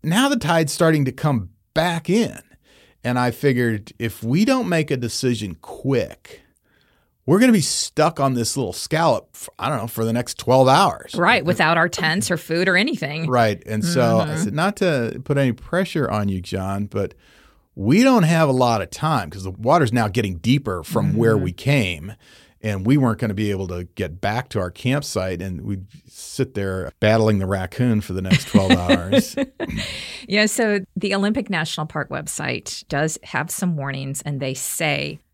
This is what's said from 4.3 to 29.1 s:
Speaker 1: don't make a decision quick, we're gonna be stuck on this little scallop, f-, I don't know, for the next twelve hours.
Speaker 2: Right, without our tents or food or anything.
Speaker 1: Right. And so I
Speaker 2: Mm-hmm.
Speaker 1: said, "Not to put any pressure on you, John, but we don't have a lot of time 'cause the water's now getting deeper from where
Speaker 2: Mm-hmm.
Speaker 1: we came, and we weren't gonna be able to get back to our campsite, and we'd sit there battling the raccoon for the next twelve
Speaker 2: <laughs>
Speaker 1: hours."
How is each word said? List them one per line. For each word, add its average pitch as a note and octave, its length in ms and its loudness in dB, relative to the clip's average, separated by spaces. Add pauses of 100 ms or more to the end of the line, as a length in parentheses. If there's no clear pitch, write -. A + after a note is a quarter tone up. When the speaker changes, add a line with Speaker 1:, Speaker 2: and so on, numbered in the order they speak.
Speaker 1:
don't C4 240 0
make D#3+ 220 0
a C3+ 60 0
decision A2+ 640 -4
quick, - 800 -6 (840)
we're E3+ 120 4
gonna B3 140 6
be G3+ 80 6
stuck - 600 -2
on C3+ 140 2
this A#2+ 220 -2
little A2+ 160 -2
scallop, D#3 640 0
f-, - 140 -16 (100)
I D#3 100 -4
don't C#3+ 100 -2
know, G#2+ 80 -4
for A2+ 180 -4
the A2+ 80 0
next A#2+ 260 -4
twelve C3 300 4
hours. D#3+ 460 2
Speaker 2:
Right, F#3 300 2
without E3 340 2
our E3+ 100 2
tents E3 420 -2
or F3+ 80 0
food F3 300 -2
or F3+ 80 2
anything. E3 520 -2
Speaker 1:
Right. A2+ 380 2
And G#2+ 180 -2
so A#2+ 360 4
I G#2 80 0
Speaker 2:
Mm-hmm. D2+ 160 -2
Speaker 1:
said, G#2 100 -2
"Not F3+ 220 0
to C3+ 480 0
put C#3 140 0
any C3 140 2
pressure E3+ 580 -2
on G#2 200 0
you, F#2+ 100 -2
John, G2 460 -4
but G2+ 280 -6 (640)
we B2+ 260 4
don't B3 220 6
have D#3+ 240 4
a C3 40 2
lot A#2+ 300 4
of - 80 -8
time C3 400 -2
'cause F#2+ 140 -12
the F#2+ 80 -6
water's A#2+ 400 2
now A#2 160 2
getting F#2+ 300 -2
deeper A2+ 440 0
from G2+ 340 0
where A2+ 200 4
Speaker 2:
Mm-hmm. F#2 80 0
Speaker 1:
we F#2 80 -2
came, F#2+ 600 -2 (480)
and G2+ 240 -4
we C3 140 4
weren't A#2+ 220 2
gonna A2 120 -2
be G#2 200 0
able F#2+ 160 -4
to F2+ 160 -6 (100)
get F2+ 260 -6
back A2 300 -2
to A2 80 -4
our F2+ 120 -2
campsite, F#2+ 680 -2
and F#2 220 -6
we'd G2 240 -6 (220)
sit - 460 -6
there F#2+ 360 -4 (100)
battling A2 380 4
the F#2+ 80 0
raccoon G#2 560 0
for - 100 -10
the F#2 100 -4
next F#2 260 2
twelve F#2+ 240 4
Speaker 2:
<laughs> - 0 -
Speaker 1:
hours." F2+ 640 0 (920)